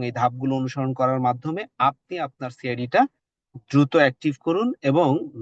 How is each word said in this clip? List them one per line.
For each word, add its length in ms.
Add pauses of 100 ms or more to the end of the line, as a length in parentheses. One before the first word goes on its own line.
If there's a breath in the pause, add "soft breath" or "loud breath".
এই 140
ধাপগুলো 360
অনুসরণ 380
করার 260
মাধ্যমে 420 (180)
আপনি 400
আপনার 320
সিআইডিটা 500 (640)
দ্রুত 300
অ্যাক্টিভ 440
করুন 280 (140)
এবং 280 (320)